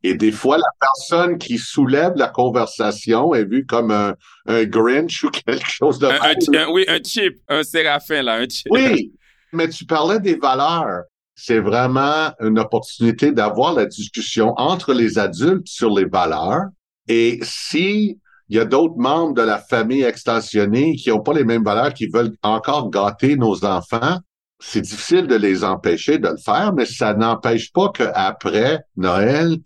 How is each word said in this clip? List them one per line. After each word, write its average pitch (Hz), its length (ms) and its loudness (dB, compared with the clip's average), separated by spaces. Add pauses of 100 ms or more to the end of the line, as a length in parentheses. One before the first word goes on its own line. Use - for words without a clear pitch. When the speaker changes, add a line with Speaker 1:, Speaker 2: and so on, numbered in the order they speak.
Speaker 1:
Et 92 140 0
des 107 160 2
fois, 135 260 2
la 156 120 2 (100)
personne 170 580 0
qui 120 200 -6
soulève 143 580 0
la 131 140 0
conversation 117 1040 0
est 113 100 2
vue 127 220 -2
comme 117 260 0
un, 104 240 0 (320)
un 113 160 2
Grinch 117 640 2
ou - 40 0
quelque - 400 -4
chose 131 300 0
de 139 80 2
Speaker 2:
Un, 127 40 4
un 143 80 2
Speaker 1:
mal. 156 220 2
Speaker 2:
chi-, 151 160 2
un, 156 140 0
oui, 185 160 2
un 160 160 0
cheap, 202 300 -2 (160)
un 147 140 0
séraphin, 151 580 -2
là, 117 140 0
un 120 120 -2
cheap. - 240 -10
Speaker 1:
Oui, 233 400 2 (400)
mais 165 160 -2
tu 165 180 -12
parlais 165 340 0
des 185 160 0
valeurs. 135 680 -2 (320)
C'est 113 240 0
vraiment 131 800 0
une 110 200 2
opportunité 117 760 0
d'avoir 113 400 0
la 113 120 2
discussion 107 720 -2
entre 151 360 0
les 113 260 2
adultes 110 480 0
sur 110 260 -2
les 98 120 2
valeurs. 90 580 -2 (460)
Et 117 340 2
si 208 760 -2 (280)
il 104 80 -6
y 110 40 4
a 113 60 2
d'autres 160 320 2
membres 147 360 0
de 120 80 2
la 110 160 2
famille 127 460 0
extensionnée 113 920 0
qui 123 160 -2
ont 107 100 2
pas 147 120 0
les 151 100 2
mêmes 113 200 2
valeurs, 110 300 0
qui 110 140 -6
veulent 110 340 0
encore 110 480 -2
gâter 101 460 0
nos 104 300 0
enfants, 117 520 -2 (440)
c'est - 200 -4
difficile 151 460 0
de 123 80 4
les 98 280 2
empêcher 95 560 0
de 92 100 0
le 80 80 -4
faire, 180 360 0
mais 127 120 0
ça 107 280 -2
n'empêche 113 580 0
pas 196 220 2
qu'après 107 880 0 (180)
Noël 120 680 2